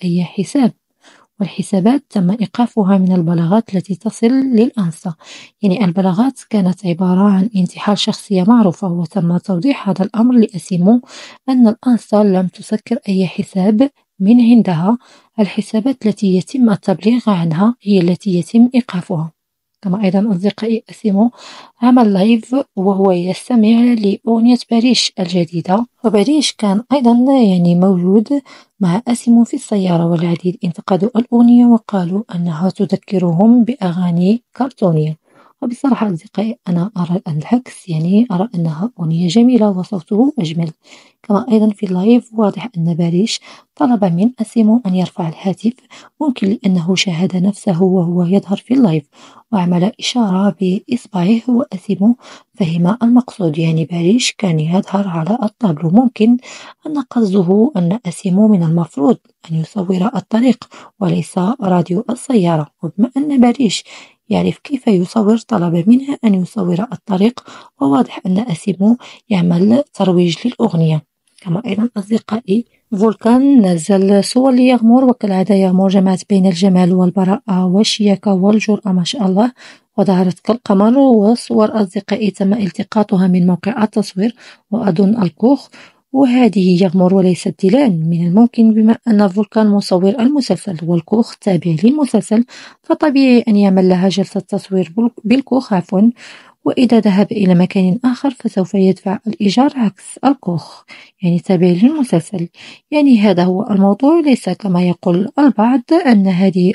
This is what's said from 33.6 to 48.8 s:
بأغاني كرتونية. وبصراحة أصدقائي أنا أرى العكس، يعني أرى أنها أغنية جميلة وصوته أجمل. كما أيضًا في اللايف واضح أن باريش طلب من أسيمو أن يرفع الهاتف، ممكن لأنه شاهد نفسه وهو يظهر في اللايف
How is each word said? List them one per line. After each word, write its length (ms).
بأغاني 800
كرتونية. 720
وبصراحة 520
أصدقائي 440
أنا 300
أرى 300
العكس، 600
يعني 420
أرى 240
أنها 440
أغنية 280
جميلة 420
وصوته 720
أجمل. 320
كما 280
أيضًا 180
في 160
اللايف 480
واضح 440
أن 160
باريش 460
طلب 300
من 240
أسيمو 440
أن 100
يرفع 340
الهاتف، 440
ممكن 260
لأنه 480
شاهد 400
نفسه 480
وهو 400
يظهر 340
في 160
اللايف 300